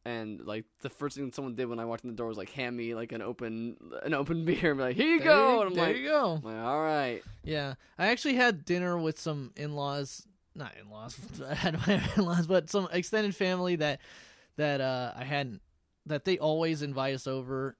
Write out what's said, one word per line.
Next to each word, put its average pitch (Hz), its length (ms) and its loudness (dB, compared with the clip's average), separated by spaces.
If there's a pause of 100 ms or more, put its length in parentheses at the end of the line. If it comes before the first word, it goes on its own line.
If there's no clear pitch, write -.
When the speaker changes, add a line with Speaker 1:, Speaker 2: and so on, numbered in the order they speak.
Speaker 1:
and, 110 420 -6
like, 107 180 -6 (160)
the - 80 -10
first 143 280 -8
thing 139 160 -6
someone 135 220 -8
did 127 120 -2
when 117 120 -4
I 117 60 -4
walked 117 200 -6
in 123 60 -8
the 113 60 -10
door 117 120 -4
was, 110 100 -6
like, 92 120 -8
hand 123 260 -6
me, 117 180 -4
like, 117 180 -6
an 117 100 -6
open, 113 540 -6 (260)
an 156 120 0
open 156 300 0
<laughs> - 20 0
beer 175 240 2
and 139 80 0
be 135 60 0
like, 127 120 0
"Here 254 120 4
you 330 100 6
Speaker 2:
There 294 100 2
Speaker 1:
go." 277 280 8
Speaker 2:
you, 226 40 4
Speaker 1:
And 196 100 2
I'm 180 40 -2
Speaker 2:
there 170 140 4
Speaker 1:
like, 220 80 2
Speaker 2:
you 262 120 -4
go. 285 280 4
Speaker 1:
I'm 147 60 -4
like, 110 220 -6
"All 143 180 2
right." 143 400 0 (220)
Speaker 2:
Yeah, 143 300 -4 (240)
I 180 100 4
actually 254 280 2
had 233 280 4
dinner 180 320 0
with 160 220 0
some 147 380 -4
in-laws, 143 680 -6 (280)
not 135 180 -10 (100)
in-laws, 107 360 -14 (140)
<laughs> - 160 -10
I - 60 -2
had 165 320 0
my 196 160 4 (140)
in-laws, 175 300 4
but 170 240 4
some 190 220 0
extended 202 440 0
family 180 400 0
that, 147 240 0 (560)
that, 147 240 0
uh, 127 360 0
I 123 80 -6
hadn't, 135 360 -4 (460)
that 151 180 -2
they 185 140 2
always 156 420 2
invite 135 340 -2
us 131 120 -6
over 135 540 -4